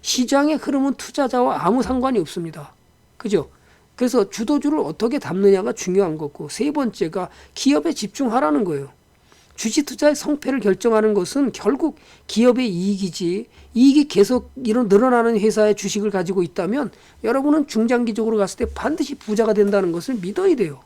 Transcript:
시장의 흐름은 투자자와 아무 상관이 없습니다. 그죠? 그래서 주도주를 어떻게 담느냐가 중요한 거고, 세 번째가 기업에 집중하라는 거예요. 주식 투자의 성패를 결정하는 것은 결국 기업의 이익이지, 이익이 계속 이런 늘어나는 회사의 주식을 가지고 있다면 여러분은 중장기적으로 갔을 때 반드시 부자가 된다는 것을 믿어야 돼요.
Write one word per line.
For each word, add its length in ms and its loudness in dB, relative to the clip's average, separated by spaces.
시장의 560 0
흐름은 380 -2
투자자와 680 -2
아무 180 2
상관이 360 -2
없습니다. 560 -8
그죠? 340 -2
그래서 360 0
주도주를 500 -2
어떻게 400 -2
담느냐가 540 2
중요한 440 0
거고, 300 -10
세 240 -4
번째가 560 -4
기업에 380 2
집중하라는 720 -2
거예요. 260 -6
주식 300 -2
투자의 320 0
성패를 440 -4
결정하는 540 2
것은 380 -2
결국 440 -2
기업의 420 2
이익이지, 760 -4
이익이 340 6
계속 480 2
이런 320 0
늘어나는 500 4
회사의 380 4
주식을 340 -4
가지고 320 -2
있다면 480 -4
여러분은 460 2
중장기적으로 680 0
갔을 200 -2
때 160 -2
반드시 400 -4
부자가 380 0
된다는 400 2
것을 240 -4
믿어야 400 0
돼요. 300 -4